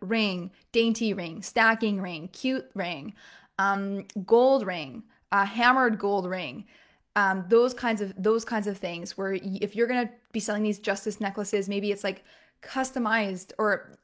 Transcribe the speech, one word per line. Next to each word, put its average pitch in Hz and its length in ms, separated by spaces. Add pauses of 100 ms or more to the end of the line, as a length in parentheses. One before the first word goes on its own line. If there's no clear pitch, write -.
ring, 185 500 (220)
dainty 226 400
ring, 170 280
stacking 226 600
ring, 170 280
cute - 440
ring, 175 400 (440)
um, 196 480 (200)
gold 247 400
ring, 147 380 (280)
uh, 196 140
hammered 240 520
gold 202 280
ring, 180 400 (500)
um, 190 320
those 240 260
kinds 226 280
of, 190 200
those 220 220
kinds 214 240
of 196 100
things 170 400
where 190 140
y-, 190 300
if 190 160
you're 233 100
gonna 247 220 (240)
be 220 80
selling 214 220
these 208 160
justice 202 420
necklaces, 202 480
maybe 202 200
it's, 202 140
like, 196 220 (360)
customized 226 960
or, 208 460